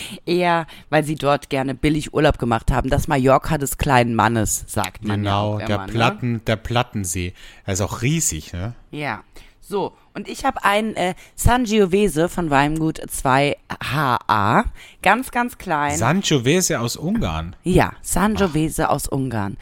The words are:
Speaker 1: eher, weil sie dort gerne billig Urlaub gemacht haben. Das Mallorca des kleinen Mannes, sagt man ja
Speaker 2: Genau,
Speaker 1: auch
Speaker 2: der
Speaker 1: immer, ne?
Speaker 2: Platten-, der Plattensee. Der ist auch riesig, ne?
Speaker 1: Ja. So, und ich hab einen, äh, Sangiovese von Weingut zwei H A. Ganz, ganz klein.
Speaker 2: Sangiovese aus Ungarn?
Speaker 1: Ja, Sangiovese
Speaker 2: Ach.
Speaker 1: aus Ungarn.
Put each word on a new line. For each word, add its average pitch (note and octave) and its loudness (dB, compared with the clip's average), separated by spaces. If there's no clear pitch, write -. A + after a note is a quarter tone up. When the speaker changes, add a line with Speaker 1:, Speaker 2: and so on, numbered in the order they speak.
Speaker 1:
eher, F3 0
weil D3+ 4
sie D#3 -4
dort C#3 0
gerne C3+ -2
billig D3+ 0
Urlaub D3 4
gemacht A#2 0
haben. B2+ 0
Das C#3+ -2
Mallorca C#3 4
des C#3 -4
kleinen A#2+ 4
Mannes, A2 2
sagt G2 -4
man G#2 -2
ja G2+ 0
Speaker 2:
Genau, G#2 -2
Speaker 1:
auch - -6
Speaker 2:
der G#2+ -2
Speaker 1:
immer, F#2+ -6
ne? G2 -12
Speaker 2:
Platten-, A#2 0
der A2+ 2
Plattensee. G2 -4
Der G2 -2
ist F2+ -2
auch F#2+ -4
riesig, C3 -2
ne? G2 -8
Speaker 1:
Ja. B2+ -8
So, F#3 -4
und G#3 -10
ich - -8
hab C4+ -2
einen, G#3 2
äh, F3+ -2
Sangiovese G3+ 2
von E3+ -4
Weingut D3+ 2
zwei C#3 2
H B2+ 0
A. A2 4
Ganz, A3 2
ganz B3 -4
klein. D3 -2
Speaker 2:
Sangiovese D3+ 2
aus A#2 -4
Ungarn? F#2+ -4
Speaker 1:
Ja, D#3+ 2
Sangiovese F3 0
Speaker 2:
Ach. - 2
Speaker 1:
aus C#3 -2
Ungarn. A2+ -4